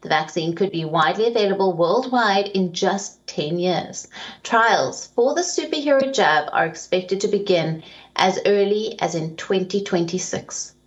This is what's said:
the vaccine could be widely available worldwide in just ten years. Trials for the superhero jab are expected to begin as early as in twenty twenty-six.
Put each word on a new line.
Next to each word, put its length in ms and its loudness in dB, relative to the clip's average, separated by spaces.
the 60 -12
vaccine 460 0
could 160 0
be 140 -4
widely 420 2
available 500 2
worldwide 720 2
in 240 0
just 540 -4
ten 320 -4
years. 500 -2
Trials 640 2
for 260 2
the 80 0
superhero 720 0
jab 380 4
are 120 2
expected 560 -4
to 80 0
begin 540 0
as 300 2
early 540 2
as 140 -2
in 220 -4
twenty 460 -2
twenty-six. 920 -4